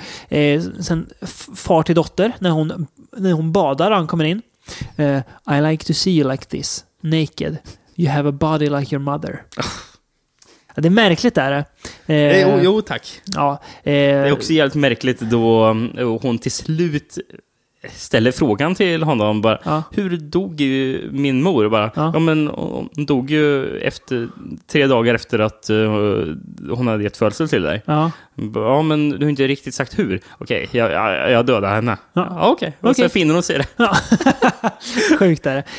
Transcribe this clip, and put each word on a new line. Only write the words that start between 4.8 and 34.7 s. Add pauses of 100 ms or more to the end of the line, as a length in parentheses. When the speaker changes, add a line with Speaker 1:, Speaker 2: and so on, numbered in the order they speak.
Speaker 1:
Eh, (400)
"I (100)
like
to
see
you
like
this. (200)
Naked. (380)
You
have
a
body
like
your
mother." (160)
Speaker 2:
<laughs> (1120)
Speaker 1:
Ja,
det
är
märkligt
där. (540)
Eh,
Speaker 2:
Eh,
jo,
jo,
tack.
Speaker 1:
Ja, (320)
eh,
Speaker 2:
Det
är
också
jävligt
märkligt
då, (320)
eh,
hon
till
slut (800)
ställer
frågan
till
honom
bara,
Speaker 1:
Ja.
Speaker 2:
"Hur
dog
ju
min
mor?"
Och
bara,
Speaker 1:
Ja.
Speaker 2:
"Ja,
men
hon
dog
ju
efter, (440)
tre
dagar
efter
att,
eh, (1000)
hon
hade
gett
födsel
till
dig."
Speaker 1:
Ja. (240)
Speaker 2:
Bara,
"Ja,
men
du
har
inte
riktigt
sagt
hur." (160)
"Okej,
jag,
jag,
jag
dödade
henne." (160)
Speaker 1:
Ja.
Speaker 2:
"Ja,
okej."
Och
Speaker 1:
Okej.
Speaker 2:
så
finner
hon
sig
det. (120)
Speaker 1:
Ja. (540)
<laughs>